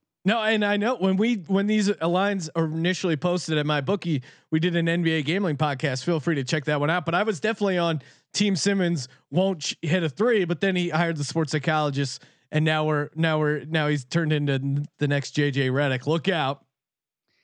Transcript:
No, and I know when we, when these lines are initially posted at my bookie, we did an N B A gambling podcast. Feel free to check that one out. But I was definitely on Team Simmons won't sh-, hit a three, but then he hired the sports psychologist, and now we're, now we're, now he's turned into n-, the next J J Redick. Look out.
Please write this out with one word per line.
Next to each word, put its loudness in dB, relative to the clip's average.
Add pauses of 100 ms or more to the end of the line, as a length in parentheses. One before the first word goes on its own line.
(260)
No, 2
and 2
I 2
know 0
when 2
we, 2 (120)
when 2
these 2 (120)
lines 0
are 0
initially 0
posted -2
at 0
my 0
bookie, -2 (300)
we 2
did 0
an 2
N 0
B 2
A 0
gambling -2
podcast. -2
Feel 0
free 0
to -2
check -2
that 0
one 0
out. 0
But 0
I 2
was -4
definitely 0
on 0 (300)
Team 2
Simmons 0 (240)
won't 0
sh-, -6
hit 0
a 0
three, 2
but -2
then 2
he 0
hired 0
the -4
sports -2
psychologist, -2 (280)
and 0
now 2
we're, 0
now 2
we're, 0
now 0
he's 0
turned 0
into 0
n-, -2 (140)
the 0
next -2
J 0
J 0
Redick. 0
Look 0
out. -2 (800)